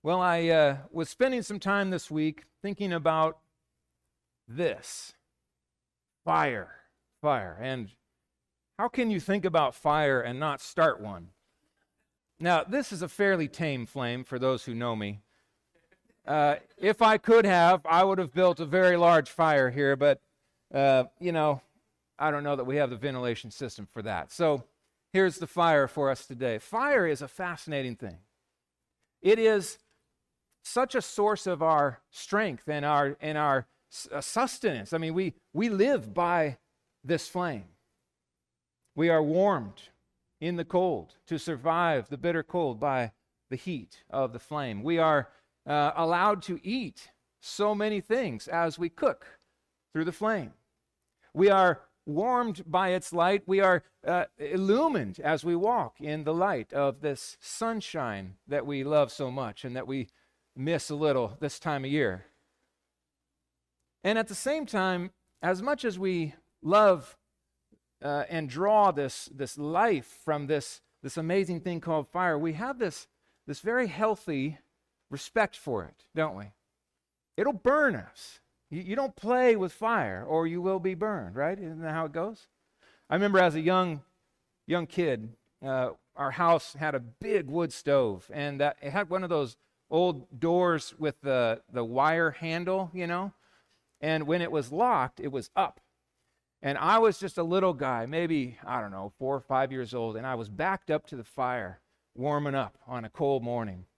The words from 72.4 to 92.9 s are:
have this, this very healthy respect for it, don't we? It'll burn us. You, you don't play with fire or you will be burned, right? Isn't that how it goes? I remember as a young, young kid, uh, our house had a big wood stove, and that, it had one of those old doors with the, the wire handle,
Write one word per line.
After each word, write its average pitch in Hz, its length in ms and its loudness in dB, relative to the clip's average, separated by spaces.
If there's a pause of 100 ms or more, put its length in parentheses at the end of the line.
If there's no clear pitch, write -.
have 247 240 -8
this, 202 280 -4 (400)
this 143 140 -10
very 240 260 -2
healthy 160 720 -2 (520)
respect - 460 -2
for 110 280 -6
it, - 200 -20 (100)
don't 156 220 -2
we? 101 100 -14 (880)
It'll 247 160 0
burn 262 420 2
us. - 460 -14 (280)
You, 165 140 -10
you 185 140 -6
don't 269 180 -4
play 247 400 4
with 185 180 -2
fire 131 540 -2
or 160 200 0
you 170 140 -4
will 190 200 -2
be 185 140 -2
burned, 160 420 -6
right? 160 220 -2
Isn't 160 240 -10
that 160 100 -6
how 160 140 -4
it 143 60 -10
goes? 185 360 -8 (600)
I 147 60 -2
remember 196 240 4
as 175 160 6
a 160 60 -2
young, 175 420 2 (640)
young 165 200 0
kid, 127 420 -2 (360)
uh, 131 260 -2 (260)
our 139 160 -4
house 170 420 2
had 143 220 -4
a 127 40 -2
big 139 480 -4
wood 160 240 -2
stove, 123 640 0
and 143 260 -4
that, 143 220 0
it 143 80 -8
had 190 180 -2
one 185 140 -2
of 175 80 -4
those 143 260 -2 (340)
old 156 480 0
doors 170 600 2
with 151 240 -4
the, 120 400 2 (100)
the 123 100 -2
wire 151 480 2
handle, 175 600 -4